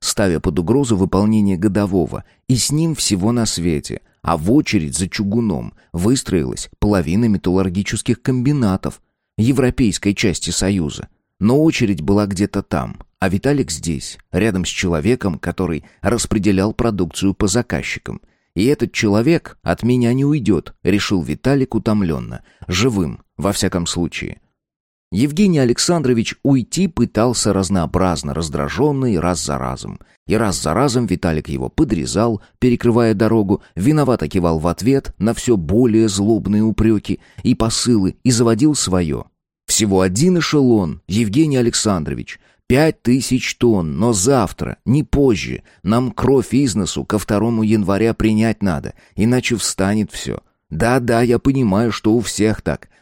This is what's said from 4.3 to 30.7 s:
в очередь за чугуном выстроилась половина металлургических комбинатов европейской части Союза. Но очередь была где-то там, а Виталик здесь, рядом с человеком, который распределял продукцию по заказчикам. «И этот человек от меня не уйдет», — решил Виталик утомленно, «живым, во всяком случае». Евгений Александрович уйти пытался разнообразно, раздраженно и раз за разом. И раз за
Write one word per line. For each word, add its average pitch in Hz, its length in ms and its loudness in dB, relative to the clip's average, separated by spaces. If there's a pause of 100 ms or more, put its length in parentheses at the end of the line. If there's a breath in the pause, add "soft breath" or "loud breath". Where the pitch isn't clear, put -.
в 80 140 0
очередь 98 460 0
за 92 120 -2
чугуном 101 640 -2 (180 soft breath)
выстроилась 87 760 0 (100)
половина 101 460 2
металлургических 95 960 0
комбинатов 127 800 0 (360)
европейской 120 760 2
части 92 380 -2
Союза. 92 560 -2 (320)
Но 123 220 4
очередь 117 400 2
была 101 260 2
где-то 98 340 -2
там, 64 400 -6 (180)
а 95 100 0
Виталик 131 420 -2
здесь, 80 460 -8 (140)
рядом 92 340 0
с - 20 -6
человеком, 90 720 -2
который 85 460 -4 (160 soft breath)
распределял 101 720 0
продукцию 95 600 -2
по 104 140 -2
заказчикам. - 760 -4 (340)
«И 92 100 2
этот 135 260 0
человек 143 720 0
от 85 200 -2
меня 120 300 2
не 135 120 0
уйдет», — 107 580 0
решил 98 380 0
Виталик 127 540 -2
утомленно, 82 680 -2 (240 loud breath)
«живым, 92 540 -2 (160)
во 98 160 -2
всяком 90 320 -2
случае». - 560 -6 (720)
Евгений 151 480 2
Александрович 127 840 0
уйти 139 440 2
пытался 117 640 0
разнообразно, 87 840 0
раздраженно 87 800 -2
и 87 40 0
раз 87 260 -2
за 71 140 -4
разом. 64 420 -8 (280 soft breath)
И 85 80 0
раз 107 260 0
за 76 140 -2